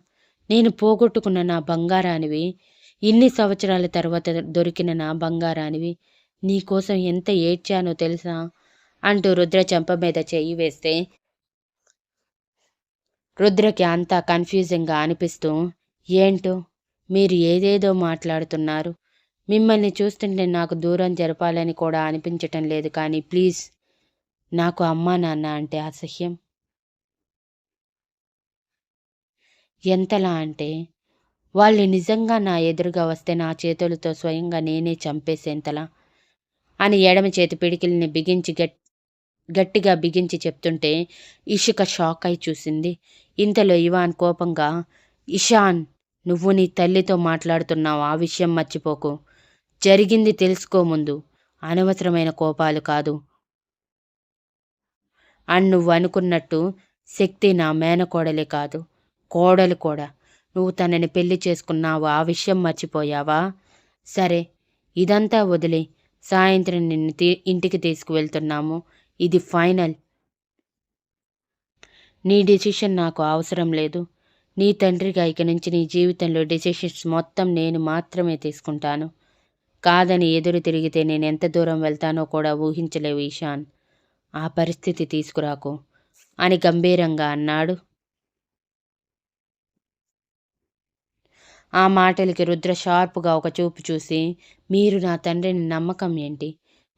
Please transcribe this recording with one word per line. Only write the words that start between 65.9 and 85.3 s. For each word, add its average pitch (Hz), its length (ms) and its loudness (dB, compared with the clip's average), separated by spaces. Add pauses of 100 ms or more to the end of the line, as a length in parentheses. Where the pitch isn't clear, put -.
సాయంత్రం 185 680 2
నిన్ను 160 240 -2
తీ-, 175 240 2 (100)
ఇంటికి 185 320 0
తీసుకువెళ్తున్నాము. 156 1040 -4 (380)
ఇది 175 180 2
ఫైనల్. 175 560 2 (2250)
నీ 202 160 4
డెసిషన్ 196 540 2
నాకు 165 260 -2
అవసరం 165 500 -2
లేదు. 156 340 -4 (520)
నీ 202 140 4
తండ్రిగా 185 520 0
ఇక 165 180 -2
నుంచి 170 280 -2
నీ 170 160 0
జీవితంలో 175 580 0
డెసిషన్స్ 170 600 -4
మొత్తం 165 480 -2
నేను 165 240 0
మాత్రమే 165 580 -4
తీసుకుంటాను. 147 760 -6 (720)
కాదని 180 420 4
ఎదురు 165 320 2
తిరిగితే 160 440 -2
నేను 156 220 0
ఎంత 156 220 -2
దూరం 165 340 0
వెళ్తానో 156 440 -2
కూడా 151 300 -2
ఊహించలేవు 156 640 -4
ఇషాన్. 143 460 -8 (720)
ఆ 156 140 -8
పరిస్థితి 170 560 -4
తీసుకురాకు" 147 720 -6 (600)